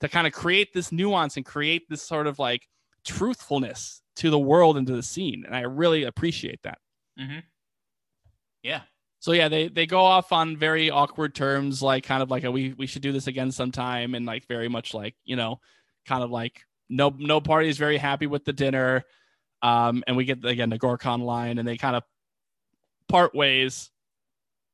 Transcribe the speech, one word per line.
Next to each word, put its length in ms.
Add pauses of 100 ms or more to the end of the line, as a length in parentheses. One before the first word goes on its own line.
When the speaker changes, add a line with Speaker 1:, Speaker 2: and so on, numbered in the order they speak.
Speaker 1:
to 80
kinda 220
create 420
this 200
nuance 440
and 80
create 440
this 140
sort 240
of, 120
like, 300 (360)
truthfulness 1000 (140)
to 140
the 80
world 380
and 100
to 80
the 80
scene. 440
And 100
I 60
really 420
appreciate 580
that. 160 (400)
Speaker 2:
Mm-hmm. 220 (1200)
Yeah. 200 (380)
Speaker 1:
So 120
yeah, 160
they, 200
they 180
go 140
off 300
on 260
very 340
awkward 440
terms, 480
like, 220
kind 180
of 80
like 140
a, 60
"We, 240
we 120
should 160
do 100
this 140
again 240
sometime," 640
and, 120
like, 200
very 220
much 260
like, 200 (100)
you 120
know, 240 (460)
kind 160
of 80
like, 300 (280)
no, 300
no 220
party 280
is 100
very 200
happy 300
with 160
the 80
dinner. 520 (580)
Um, 440
and 100
we 80
get, 200
again, 260
the 80
Gorkon 440
line, 360
and 80
they 100
kind 200
of 80 (1040)
part 260
ways. 560 (840)